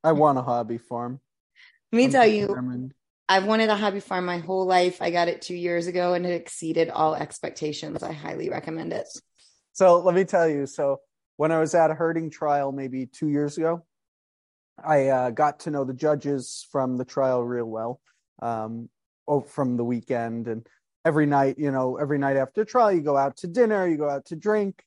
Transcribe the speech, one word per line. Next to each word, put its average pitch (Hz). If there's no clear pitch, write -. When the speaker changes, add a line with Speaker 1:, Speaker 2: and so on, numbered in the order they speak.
Speaker 1:
I 160
want 147
a 127
hobby 120
farm. 120
Speaker 2:
Let 220
me 247
Speaker 1:
I'm 269
Speaker 2:
tell 254
you, 208
Speaker 1:
determined. 127
Speaker 2:
I've 190
wanted 220
a 214
hobby 202
farm 180
my 175
whole 185
life. 180
I 175
got 175
it -
two 180
years 175
ago 180
and 175
it 180
exceeded 165
all 156
expectations. 151
I -
highly 151
recommend 165
it. -
Speaker 1:
So 175
let 175
me 185
tell 170
you, 143
so 139
when 156
I 160
was 160
at 165
a -
herding 165
trial 143
maybe 131
two 151
years 147
ago, 165
I, 147
uh, 127
got 147
to 165
know 143
the 131
judges 143
from 127
the 123
trial 131
real 120
well, 113
um, 113
oh, 147
from 127
the 120
weekend. 117
And 113
every 151
night, 139
you 143
know, 131
every 147
night 139
after 135
trial, 220
you 175
go 143
out 135
to -
dinner, 208
you 160
go 147
out 139
to 170
drink. 202